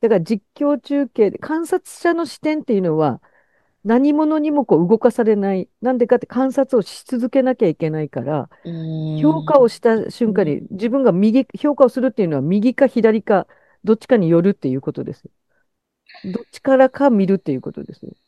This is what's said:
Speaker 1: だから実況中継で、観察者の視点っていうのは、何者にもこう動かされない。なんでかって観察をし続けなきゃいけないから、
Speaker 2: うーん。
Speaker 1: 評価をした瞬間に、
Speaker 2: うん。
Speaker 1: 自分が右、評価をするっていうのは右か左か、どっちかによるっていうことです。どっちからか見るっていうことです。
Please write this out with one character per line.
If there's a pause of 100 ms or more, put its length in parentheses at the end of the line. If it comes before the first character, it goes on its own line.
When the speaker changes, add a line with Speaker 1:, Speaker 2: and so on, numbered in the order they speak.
Speaker 1:
だ
か
ら
実 (120)
況
中
継
で、
観
察
者
の
視
点
っ
て
い
う
の
は、 (600)
何
者
に
も
こ
う
動
か
さ
れ
な
い。 (120)
な
ん
で
か
っ
て
観
察
を
し
続
け
な
き
ゃ
い
け
な
い
か
ら、 (140)
Speaker 2:
う
ー
ん。
Speaker 1:
評
価
を
し
た
瞬
間
に、
Speaker 2:
う
ん。
Speaker 1:
自
分
が
右、 (100)
評
価
を
す
る
っ
て
い
う
の
は
右
か
左
か、 (380)
ど
っ
ち
か
に
よ
る
っ
て
い
う
こ
と
で
す。 (960)
ど
っ
ち
か
ら
か
見
る
っ
て
い
う
こ
と
で
す。 (260)